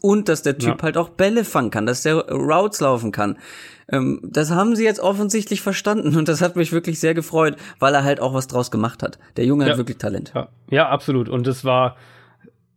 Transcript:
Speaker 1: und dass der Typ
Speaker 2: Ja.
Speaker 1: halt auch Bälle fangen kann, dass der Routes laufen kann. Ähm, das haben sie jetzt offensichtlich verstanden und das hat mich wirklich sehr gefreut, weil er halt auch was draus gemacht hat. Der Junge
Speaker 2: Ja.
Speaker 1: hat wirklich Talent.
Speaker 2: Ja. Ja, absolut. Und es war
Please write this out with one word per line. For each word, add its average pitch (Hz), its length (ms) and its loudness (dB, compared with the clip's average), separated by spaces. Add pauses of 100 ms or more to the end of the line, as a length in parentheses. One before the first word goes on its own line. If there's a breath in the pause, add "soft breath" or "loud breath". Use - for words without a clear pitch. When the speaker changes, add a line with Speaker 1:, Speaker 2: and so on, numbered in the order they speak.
Speaker 1:
und 202 260 4
dass 156 160 0
der 139 140 -2
Typ 120 220 -2
Speaker 2:
Ja. - 40 -6
Speaker 1:
halt 156 140 -2
auch 165 100 -2
Bälle 208 380 0
fangen 123 260 -2
kann, 107 140 -2
dass 123 180 -2
der 156 120 2
Routes 160 680 0
laufen 117 320 0
kann. 104 240 -2 (500 loud breath)
Ähm, 135 320 -2 (100)
das 151 220 0
haben 202 240 2
sie 220 80 0
jetzt 214 160 2
offensichtlich 202 640 -2
verstanden 196 560 0
und 156 100 2
das 160 140 0
hat 175 160 0
mich 170 160 0
wirklich 165 260 -2
sehr 165 140 2
gefreut, 160 420 0 (240 loud breath)
weil 139 140 4
er 139 100 4
halt - 160 2
auch 131 140 -2
was 131 140 -2
draus 123 240 -2
gemacht 113 320 -2
hat. - 160 -8 (180 soft breath)
Der 120 80 2
Junge 143 180 4
Speaker 2:
Ja. 135 80 4
Speaker 1:
hat 139 60 2
wirklich 117 220 -6
Talent. 101 360 -6
Speaker 2:
Ja. - 140 -6 (200)
Ja, 143 200 2
absolut. 131 400 0
Und 123 180 -2
es 127 160 -4
war 127 320 2 (800 soft breath)